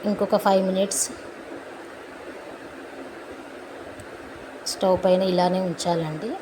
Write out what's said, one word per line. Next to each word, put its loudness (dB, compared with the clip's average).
ఇంకొక 4
ఫైవ్ 6
మినిట్స్ 2
స్టవ్ 4
పైన 8
ఇలానే 4
ఉంచాలండి. 0